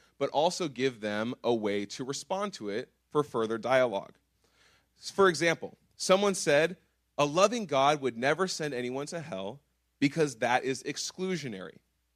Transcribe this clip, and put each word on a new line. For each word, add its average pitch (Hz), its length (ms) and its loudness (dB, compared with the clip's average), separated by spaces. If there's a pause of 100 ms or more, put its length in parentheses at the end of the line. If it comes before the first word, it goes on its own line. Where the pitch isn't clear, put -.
(180)
but 139 140 -2
also 170 360 0
give 123 320 -4
them 107 420 -4
a 120 120 0
way 104 320 -2
to 117 180 -12
respond 190 500 -6
to 107 140 -10
it 104 240 -8 (180)
for 147 140 2
further 113 340 -2
dialogue. 117 580 2 (840)
For - 300 4
example, 160 480 0 (180)
someone 196 400 4
said, 160 400 2 (420)
"A 143 80 4
loving 202 400 2
God 143 360 2
would 120 160 -4
never 156 280 0
send 151 280 -6
anyone 123 340 -6
to 170 140 -10
hell 110 400 -10 (380)
because 143 360 0
that 123 300 2
is 131 180 -4
exclusionary." 143 920 -8 (380)